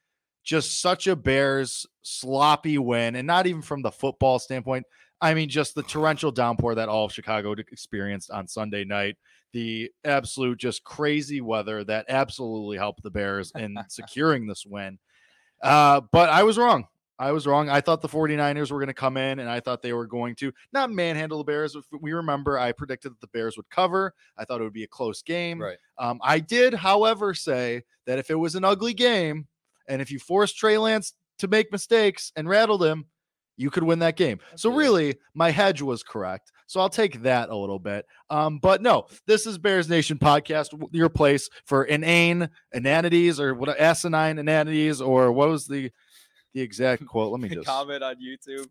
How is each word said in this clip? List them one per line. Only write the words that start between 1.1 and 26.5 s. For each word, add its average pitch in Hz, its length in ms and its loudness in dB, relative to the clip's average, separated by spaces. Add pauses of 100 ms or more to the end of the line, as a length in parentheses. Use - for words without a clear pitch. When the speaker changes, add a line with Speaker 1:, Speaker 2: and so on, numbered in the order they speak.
Speaker 1:
Bears 135 720 0 (160)
sloppy 143 760 0
win, 117 360 0
and 127 120 -6
not 180 180 2
even 170 160 -2
from 143 220 -8
the 107 80 -4
football 131 480 0
standpoint, 131 460 -6 (360)
I 160 140 2
mean, 156 140 -2
just 143 260 -2
the 147 80 -6
torrential 156 480 0
downpour 117 440 0
that 110 140 -2
all 107 160 0
of 101 80 -6
Chicago 107 400 -4
d-, 104 180 -8
experienced 101 600 -8
on 98 160 -10
Sunday 104 380 -8
night, 101 320 -4 (360)
the 113 380 -6 (140)
absolute 131 520 -2
just 123 260 -6
crazy 147 580 -4
weather 107 420 -4
that 107 260 -4
absolutely 113 680 -4
helped 101 260 -6
the 101 80 -14
Bears 98 440 -4
in 107 280 -10
Speaker 2:
<laughs> - 60 -20
Speaker 1:
securing 127 580 -2
this - 180 -12
win. 98 320 -12 (640)
Uh, 143 400 6 (100)
but 165 180 8
I 165 140 6
was 214 140 4
wrong. 226 280 4 (360)
I 139 120 0
was 151 120 -4
wrong. 143 240 2
I 143 120 4
thought 160 200 2
the 160 60 -6
forty-niners 147 640 0
were 143 80 -4
gonna 135 140 -4
come 131 240 -2
in, 135 220 -2
and 120 100 -8
I 120 100 -4
thought 123 220 -6
they 120 100 -6
were 120 160 -4
going 120 280 -8
to 139 180 -6 (180)
not 262 180 0
manhandle 160 480 -4
the 147 60 -8
Bears. 147 320 -4
If 143 80 -16 (160)
we 156 140 -6
remember, 143 440 -2
I 123 140 0
predicted 131 400 -10
that - 80 -20
the - 80 -20
Bears 113 300 -6
would 104 120 -18
cover. 185 440 0 (240)
I 110 80 -10
thought 120 160 -6
it - 20 -2
would 110 80 -6
be 110 140 -12
a - 20 -14
close 113 340 -8
game. 170 400 -6
Speaker 2:
Right. 92 160 -8 (200)
Speaker 1:
Um, 123 260 -4
I 151 160 4
did, 240 340 4